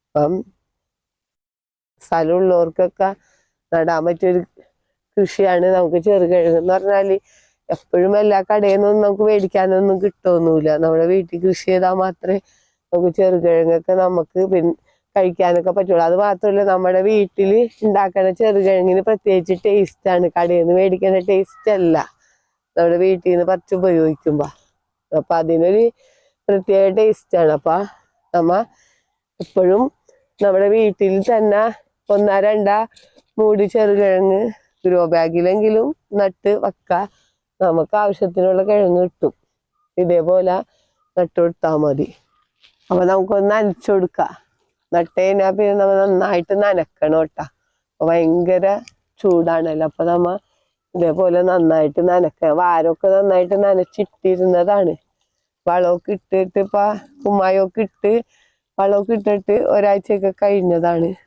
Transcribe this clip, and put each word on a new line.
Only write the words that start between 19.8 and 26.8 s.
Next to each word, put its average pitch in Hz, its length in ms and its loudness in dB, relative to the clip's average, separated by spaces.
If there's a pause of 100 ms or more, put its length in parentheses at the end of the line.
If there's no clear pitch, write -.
ആണ്. 180 180 0
കടയിൽ 175 340 0
നിന്ന് 170 120 2
മേടിക്കുന്ന 190 480 0
ടേസ്റ്റ് 190 480 -2
അല്ല 175 260 2 (800)
നമ്മുടെ 170 220 2
വീട്ടിൽ 185 320 0
നിന്ന് 175 160 0
പറിച്ച് 185 280 -4
ഉപയോഗിക്കുമ്പോ. 160 760 0 (640)
അപ്പൊ 165 220 -4
അതിനൊരു 165 480 0 (680)
പ്രത്യേക 196 360 0 (100)